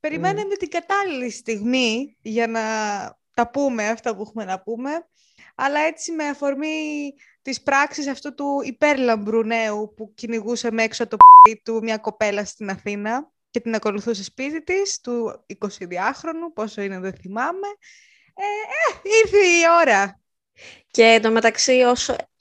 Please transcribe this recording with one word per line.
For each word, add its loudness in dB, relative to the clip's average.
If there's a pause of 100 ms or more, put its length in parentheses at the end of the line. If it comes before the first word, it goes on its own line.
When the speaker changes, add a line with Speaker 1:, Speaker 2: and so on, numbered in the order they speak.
Speaker 1:
περιμέναμε -4
Speaker 2:
Μμμ. -6
Speaker 1:
την -8
κατάλληλη -4
στιγμή -4
για -4
να -6 (720)
τα -2
πούμε -2
αυτά -6
που -12
έχουμε -12
να -8
πούμε. -10 (640)
Αλλά -2
έτσι, -4
με -6
αφορμή -6 (280)
τις -10
πράξεις -2
αυτού -10
του -4
υπέρλαμπρου 0
νέου -4
που -16
κυνηγούσαμε -4
έξω -4
από -8
το -
π***, 12
του -6
μια -4
κοπέλα -4
στην -12
Αθήνα -8 (200)
και -4
την -6
ακολουθούσε -4
σπίτι -10
της, -4
του -8
εικοσιδυάχρονου, -8
πόσο -10
είναι -8
δεν -10
θυμάμαι. -8 (680)
Ε, -12
ε, -4 (120)
ήρθε 2 (100)
η 4 (200)
ώρα. 2 (720)
Speaker 2:
Και 4
εν 8
τω 2
μεταξύ, 2
όσο, 2 (240)